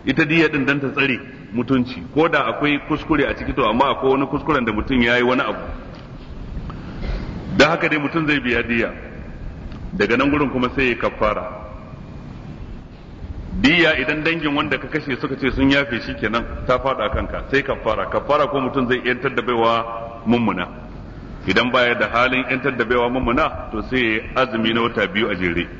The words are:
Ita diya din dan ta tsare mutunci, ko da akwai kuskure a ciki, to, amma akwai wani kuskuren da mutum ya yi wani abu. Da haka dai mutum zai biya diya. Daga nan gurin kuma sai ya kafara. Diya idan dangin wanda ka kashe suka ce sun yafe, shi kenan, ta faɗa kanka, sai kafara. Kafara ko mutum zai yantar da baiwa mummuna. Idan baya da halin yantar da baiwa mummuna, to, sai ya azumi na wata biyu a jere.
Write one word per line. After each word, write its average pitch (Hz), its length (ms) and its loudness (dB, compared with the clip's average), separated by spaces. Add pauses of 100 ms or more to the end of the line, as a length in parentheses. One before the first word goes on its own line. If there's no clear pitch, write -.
Ita 147 220 2
diya 156 240 4
din 147 160 0
dan 143 140 2
ta 135 100 -2
tsare 131 300 0 (340)
mutunci, 123 480 0 (120)
ko 156 140 4
da 151 240 4
akwai 147 360 0
kuskure 147 400 0
a 107 80 -2
ciki, 127 180 -6
to, 131 100 2
amma 123 320 4
akwai 131 160 2
wani 135 160 2
kuskuren 139 380 0
da 110 80 0
mutum 123 280 0
ya 120 160 4
yi 120 60 4
wani 127 180 4
abu. 107 200 -2 (2000)
Da 143 120 6
haka 165 180 2
dai 151 120 2
mutum 151 280 0
zai 143 120 2
biya 123 240 0
diya. 113 260 0 (1000)
Daga 104 260 2
nan 139 140 4
gurin 147 180 2
kuma 123 260 0
sai 131 140 2
ya 117 60 2
kafara. 104 640 -2 (2000)
Diya 165 380 6
idan 151 240 0
dangin 156 320 0
wanda 139 240 0
ka 131 80 -10
kashe 143 320 -2
suka 139 180 -2
ce 135 140 0
sun 135 180 4
yafe, 139 320 2
shi - 140 -6
kenan, 113 300 0 (200)
ta 127 140 4
faɗa 123 320 0
kanka, 101 400 -4
sai 135 100 4
kafara. 110 480 0
Kafara 131 380 2
ko 139 120 0
mutum 127 280 0
zai 123 160 2
yantar 123 320 0
da 117 60 0
baiwa 117 840 0
mummuna. 104 420 2 (800)
Idan 117 260 2
baya 120 240 4
da 104 140 0
halin 127 400 2
yantar 131 280 0
da 117 80 2
baiwa 120 240 2
mummuna, 131 640 0
to, 107 180 -6
sai 117 280 2
ya - 240 -2
azumi 113 320 0
na 117 80 2
wata 113 260 2
biyu 104 220 0
a 101 60 -2
jere. 87 320 0 (120)